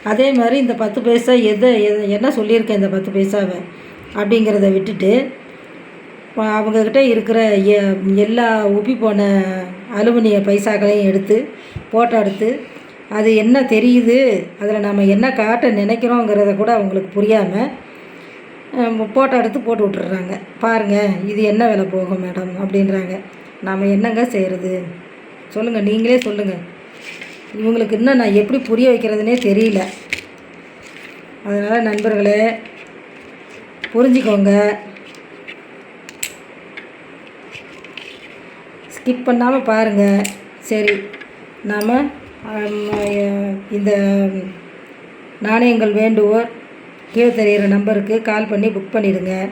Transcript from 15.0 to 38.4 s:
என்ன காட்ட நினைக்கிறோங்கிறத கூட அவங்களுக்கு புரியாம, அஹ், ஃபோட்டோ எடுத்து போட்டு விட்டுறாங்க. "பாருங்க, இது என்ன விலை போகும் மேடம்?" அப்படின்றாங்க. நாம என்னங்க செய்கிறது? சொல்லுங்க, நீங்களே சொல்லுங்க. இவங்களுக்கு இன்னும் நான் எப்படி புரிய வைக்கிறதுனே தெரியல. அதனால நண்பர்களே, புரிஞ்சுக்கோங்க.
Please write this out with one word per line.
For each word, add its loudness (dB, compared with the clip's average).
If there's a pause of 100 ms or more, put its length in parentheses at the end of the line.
என்ன 4
காட்ட 0
நினைக்கிறோங்கிறத 0
கூட 0
அவங்களுக்கு -2
புரியாம, 0 (1080)
அஹ், -2
ஃபோட்டோ 2
எடுத்து 0
போட்டு 0
விட்டுறாங்க. -6 (200)
"பாருங்க, 0 (180)
இது -2
என்ன 2
விலை 0
போகும் -4
மேடம்?" -8 (140)
அப்படின்றாங்க. -2 (440)
நாம -4
என்னங்க 0
செய்கிறது? -4 (680)
சொல்லுங்க, -4
நீங்களே 2
சொல்லுங்க. -4 (1040)
இவங்களுக்கு 0
இன்னும் 2
நான் 2
எப்படி 2
புரிய 2
வைக்கிறதுனே 0
தெரியல. 2 (1700)
அதனால 0
நண்பர்களே, 2 (1400)
புரிஞ்சுக்கோங்க. 4 (4000)